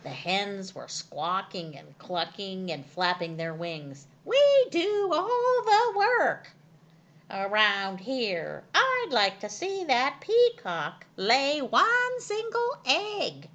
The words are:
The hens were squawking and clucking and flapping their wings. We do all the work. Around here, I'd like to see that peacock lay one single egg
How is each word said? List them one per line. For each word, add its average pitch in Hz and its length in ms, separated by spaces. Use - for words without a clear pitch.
The - 80
hens 190 640
were 127 140
squawking 165 880
and 151 220
clucking 185 720
and 147 160
flapping 175 520
their 165 160
wings. 156 520
We 466 140
do 403 420
all 480 520
the 427 340
work. 415 520
Around 196 720
here, 185 640
I'd 494 360
like 202 300
to - 80
see 381 360
that 277 360
peacock 214 840
lay 277 460
one 466 580
single 466 680
egg 320 680